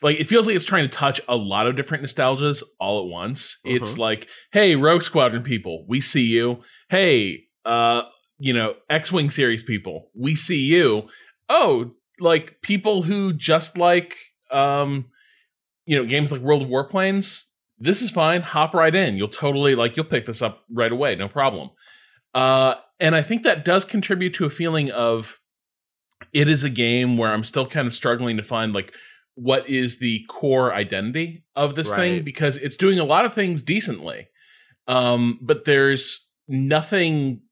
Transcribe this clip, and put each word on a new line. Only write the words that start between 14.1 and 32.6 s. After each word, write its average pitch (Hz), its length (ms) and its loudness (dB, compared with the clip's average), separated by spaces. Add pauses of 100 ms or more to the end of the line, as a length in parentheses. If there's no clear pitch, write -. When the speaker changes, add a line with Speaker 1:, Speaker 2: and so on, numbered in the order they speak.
Speaker 1:
um, 139 560 0 (800)
you 151 100 0
know, 127 120 0
games 143 240 0
like 131 100 -6
World 139 220 2
of 131 60 -6
Warplanes, 190 720 -2 (340)
this 170 240 0
is 233 80 -4
fine. 170 320 2
Hop 160 320 0
right 160 220 4
in. 160 200 2
You'll 98 120 -2
totally, 139 480 2
like, 117 200 0
you'll 156 120 -2
pick 120 180 -2
this 117 160 -8
up 110 300 -6
right 117 200 0
away. 123 240 -2
No 95 120 -8
problem." 104 420 -2 (640)
Uh, 131 420 4 (240)
and 165 140 2
I 160 80 4
think 226 220 -4
that 156 220 2
does 185 180 2
contribute 185 520 -2
to 190 100 -2
a 147 40 -2
feeling 160 400 -2
of 113 500 -2 (960)
it 147 140 4
is 147 160 2
a 143 60 -2
game 120 480 0
where 113 160 2
I'm 110 100 -2
still 131 240 -2
kind 135 200 -2
of 117 60 -6
struggling 120 440 -2
to 104 60 -6
find, 113 300 -4
like, 98 200 -6 (420)
what 131 340 -2
is 127 300 -2
the 113 300 -4
core 131 440 0
identity 113 680 -6 (140)
of 143 180 -2
this 160 180 -4
thing, 180 220 0
Speaker 2:
Right. 160 100 -6
Speaker 1:
because 143 320 -4
it's 135 200 -10